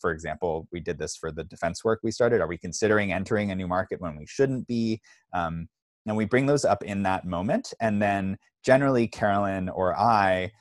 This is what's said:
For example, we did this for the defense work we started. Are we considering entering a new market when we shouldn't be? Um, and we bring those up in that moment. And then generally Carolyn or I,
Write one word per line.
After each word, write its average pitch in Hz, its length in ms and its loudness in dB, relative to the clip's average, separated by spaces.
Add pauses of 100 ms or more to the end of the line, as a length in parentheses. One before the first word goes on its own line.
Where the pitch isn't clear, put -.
For 90 100 0
example, 80 600 -4
we 87 80 -6
did 80 180 -6
this 78 160 -6
for 80 160 -8
the 78 140 -8
defense - 400 -6
work 110 180 0
we 113 80 -2
started. 117 300 2
Are 82 80 0
we 85 100 -6
considering 104 540 0
entering 101 400 -2
a - 20 -4
new 92 140 -4
market 90 320 -2
when 82 160 -8
we 78 100 -14
shouldn't 135 400 0
be? 113 340 -2 (320)
Um, 82 360 -4 (380)
and 107 100 -2
we 110 80 0
bring 127 220 2
those 143 180 2
up 101 180 2
in 98 220 -4
that 95 200 0
moment. 95 560 -2
And 107 220 0
then 98 340 0 (280)
generally 131 420 6
Carolyn 101 640 0
or 90 280 0
I, 98 540 4 (100)